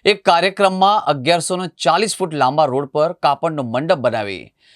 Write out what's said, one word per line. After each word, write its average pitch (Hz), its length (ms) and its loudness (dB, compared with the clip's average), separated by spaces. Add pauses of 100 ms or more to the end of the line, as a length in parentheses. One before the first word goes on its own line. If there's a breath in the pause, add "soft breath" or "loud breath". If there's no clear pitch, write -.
એક 196 200 0
કાર્યક્રમમાં 190 760 2
અગિયારસો 160 560 -2
ને 185 120 -6 (100)
ચાલીસ 185 380 0
ફૂટ 170 180 -6
લાંબા 143 300 2
રોડ 139 220 -2
પર 151 260 -2
કાપડનો 151 500 -2
મંડપ 139 360 -2
બનાવી 107 540 -4 (240 soft breath)